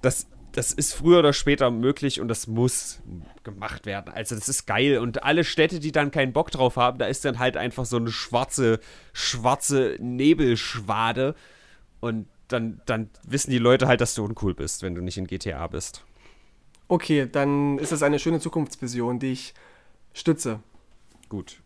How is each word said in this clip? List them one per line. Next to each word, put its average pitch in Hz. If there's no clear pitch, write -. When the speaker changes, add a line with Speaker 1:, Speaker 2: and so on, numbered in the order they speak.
Speaker 1:
das, -
das -
ist -
früher 170
oder 147
später 143
möglich 127
und 110
das 113
muss 117
gemacht 101
werden. 101
Also 113
das 107
ist -
geil. 127
Und 117
alle 156
Städte, 165
die 151
dann 143
keinen 135
Bock -
drauf 127
haben, 123
da 120
ist 131
dann 131
halt 127
einfach 120
so 120
eine 117
schwarze, 120
schwarze 127
Nebelschwade. 123
Und 113
dann, 113
dann 110
wissen 135
die 123
Leute 123
halt, 123
dass -
du 107
uncool 101
bist, -
wenn 92
du 87
nicht 90
in 92
G 92
T 90
A 80
bist. -
Speaker 2:
Okay, 151
dann 143
ist 147
das 151
eine 147
schöne 165
Zukunftsvision, 123
die 131
ich -
stütze. 131
Speaker 1:
Gut. -